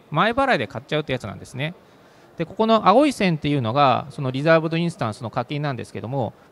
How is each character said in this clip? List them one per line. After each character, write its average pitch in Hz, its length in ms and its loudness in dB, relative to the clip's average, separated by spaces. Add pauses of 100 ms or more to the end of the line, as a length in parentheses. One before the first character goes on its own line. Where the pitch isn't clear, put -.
(100)
前 185 220 0
払 262 220 0
い 175 40 0
で 113 80 -2
買 - 140 -10
っ - 60 -20
ち - 80 -4
ゃ 151 40 0
う 156 40 -2
っ - 20 -10
て 135 80 -6
や 127 60 -2
つ - 80 -10
な 98 80 -10
ん 98 40 -14
で 98 60 -16
す - 80 -20
ね。 147 220 -6 (640)
で、 165 80 -4
こ - 80 -18
こ 220 120 0
の 220 220 4
青 247 160 6
い 285 80 2
線 185 240 0
っ - 20 -8
て 147 120 -2
い 147 40 2
う 143 60 0
の 113 140 -2
が、 131 340 4
そ 147 140 -10
の 131 80 -2
リ 131 100 -6
ザ 165 180 4
ー 160 40 2
ブ 165 80 -4
ド 165 80 -2
イ 170 40 0
ン 170 80 -2
ス - 60 -18
タ 117 140 -4
ン - 20 -10
ス - 80 -14
の 110 100 -8
課 123 140 -4
金 143 160 -6
な 147 120 -4
ん 123 40 -6
で 110 80 -8
す - 80 -16
け 110 80 -10
ど 107 80 -10
も、 131 240 -4 (200)